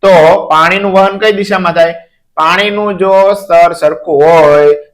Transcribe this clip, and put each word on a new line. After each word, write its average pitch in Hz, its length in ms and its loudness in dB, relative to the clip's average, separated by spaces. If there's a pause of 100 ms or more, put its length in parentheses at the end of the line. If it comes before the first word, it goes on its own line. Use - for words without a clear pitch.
તો 196 60 4 (400)
પાણીનું 180 460 0
વહન 190 260 0
કઈ 220 160 0
દિશામાં 185 400 -4
થાય? 165 160 0 (420)
પાણીનું 202 640 -4
જો 190 100 -2 (300)
સ્તર 170 400 0
સરખું 156 420 -2
હોય 147 480 4 (240)